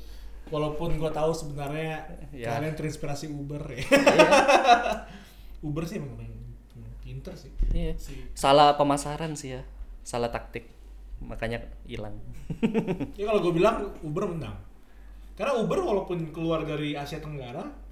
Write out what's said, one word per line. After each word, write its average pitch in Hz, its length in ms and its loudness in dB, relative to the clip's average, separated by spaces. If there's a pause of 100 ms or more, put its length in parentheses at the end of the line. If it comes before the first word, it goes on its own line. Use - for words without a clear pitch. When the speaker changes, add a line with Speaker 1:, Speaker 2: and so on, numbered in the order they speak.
(460)
Speaker 1:
Walaupun 151 540 0
gua 156 80 0
tahu 151 240 2
sebenarnya 151 720 -4 (260)
Speaker 2:
Ya. 117 220 -4
Speaker 1:
kalian 147 220 -2
terinspirasi 151 560 -4
Uber 147 360 -6
ya. 127 140 -8
Speaker 2:
Iya. 277 480 8 (640)
Speaker 1:
<laughs> - 720 -12
Uber 151 180 -4
sih 196 140 -6
emang, 127 240 -8
emang 113 800 -14
pinter 135 320 -10
sih. - 160 -16 (220)
Speaker 2:
Iya. 170 260 2
Speaker 1:
Si - 160 -10 (220)
Speaker 2:
Salah 147 420 8
pemasaran 147 560 0
sih 131 240 -8
ya. 127 80 -10 (380)
Salah 120 260 -2
taktik. - 400 -8 (500)
Makanya 117 460 -6 (180)
hilang. 104 380 -8 (400)
<laughs> 214 560 -2
Speaker 1:
Ya, 196 80 -4
kalau 214 160 4
gua 170 140 2
bilang 196 200 6 (280)
Uber 175 260 -4
menang. 120 320 -6 (720)
Karena 254 240 -2
Uber 214 240 2
walaupun 185 480 0
keluar 165 340 0
dari 151 300 -2
Asia 143 260 -6
Tenggara, 147 460 -8 (280)